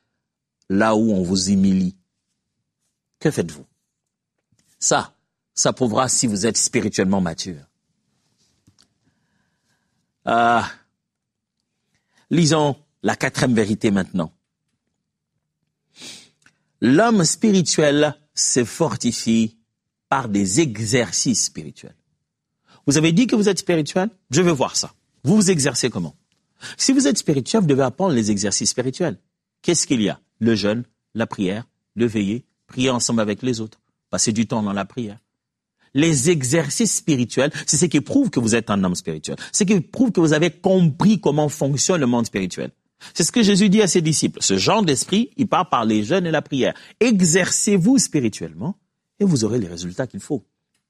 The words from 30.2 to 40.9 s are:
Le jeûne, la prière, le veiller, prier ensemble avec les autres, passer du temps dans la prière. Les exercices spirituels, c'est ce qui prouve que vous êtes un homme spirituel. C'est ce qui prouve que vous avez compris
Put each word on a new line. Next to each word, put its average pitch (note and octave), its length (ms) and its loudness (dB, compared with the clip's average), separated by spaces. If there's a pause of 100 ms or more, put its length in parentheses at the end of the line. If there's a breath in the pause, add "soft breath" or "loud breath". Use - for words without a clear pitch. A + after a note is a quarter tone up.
Le A2+ 160 2
jeûne, G#2 280 -2 (300)
la A2 140 -4
prière, G2+ 380 -6 (300)
le A2+ 100 0
veiller, A2 400 -2 (220)
prier B2+ 220 -2
ensemble A#2+ 320 0
avec G#2 200 -4
les B2+ 180 -4
autres, A2 200 -12 (300)
passer - 220 -2
du A2 160 -2
temps A2+ 160 -4
dans G2+ 100 -4
la G2 120 -6
prière. G#2 340 -12 (720)
Les D3 360 2
exercices D#3 680 0
spirituels, C3 560 0 (140)
c'est - 120 -2
ce E3+ 80 2
qui D3 160 2
prouve C4+ 280 0
que C#3+ 100 -2
vous A2+ 160 0
êtes A2+ 140 -2
un G2+ 140 0
homme F2+ 120 0
spirituel. D#2 420 -10 (140 loud breath)
C'est G#3 160 0
ce G3+ 60 4
qui F#3+ 80 2
prouve A#3 300 0
que - 80 -2
vous D#3+ 140 4
avez D#3+ 180 2
compris F#3+ 680 2